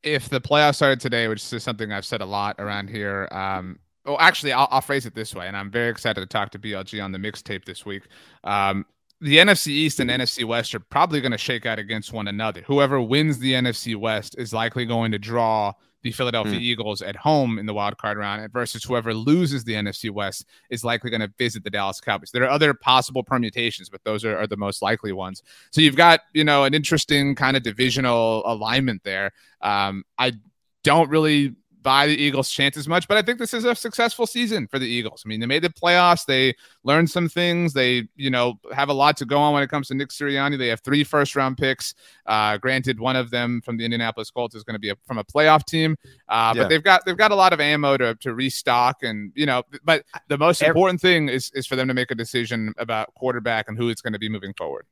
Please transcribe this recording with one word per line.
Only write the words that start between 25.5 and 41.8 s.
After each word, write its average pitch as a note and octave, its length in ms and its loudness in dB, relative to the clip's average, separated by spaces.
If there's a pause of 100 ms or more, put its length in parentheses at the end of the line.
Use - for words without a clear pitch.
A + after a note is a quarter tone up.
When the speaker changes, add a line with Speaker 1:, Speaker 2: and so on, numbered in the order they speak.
Speaker 1:
So D#3 100 4
you've C#3+ 140 6
got, E3 260 8 (120)
you D#3 100 2
know, C#3+ 200 6
an C#3 120 2
interesting C#3+ 580 2
kind C3+ 240 2
of A#2+ 60 0
divisional A#2 840 2
alignment A2+ 580 0
there. G2 280 -4 (300)
Um, G2 420 0 (160)
I B2+ 140 0 (500)
don't D3 260 6
really D3+ 460 2 (260)
buy C#3 260 6
the D3+ 140 4
Eagles' C3+ 280 0
chances C#3 380 0
much, E3+ 200 0
but G#3 100 4
I G#3+ 40 4
think A#3+ 180 -2
this A#3 140 -4
is A3+ 100 -4
a A#3+ 100 2
successful A#3 540 -2
season A3 400 -4
for C#3 120 -6
the B2+ 80 -2
Eagles. A#2 380 -6
I G#2+ 40 -10
mean, A2 100 -6
they A#2 60 -4
made C#3+ 180 0
the F3 60 0
playoffs. F3 560 4
They C3 300 2 (280)
learned D3+ 260 4
some F3 200 -2
things. F3 440 0
They, B2 420 2
you C3+ 140 -4
know, B2 300 0 (140)
have C#3 160 0
a D3 40 0
lot C#3+ 240 4
to C3+ 80 -6
go C#3 120 0
on D3 160 4
when C#3+ 100 2
it C3 60 -4
comes C#3 200 -4
to C3+ 40 -6
Nick C#3+ 160 -4
Sirianni. C#3 480 -2
They B2+ 100 -2
have A2+ 140 -2
three D3 220 2
first-round C#3 540 0
picks. C3 360 -2 (320)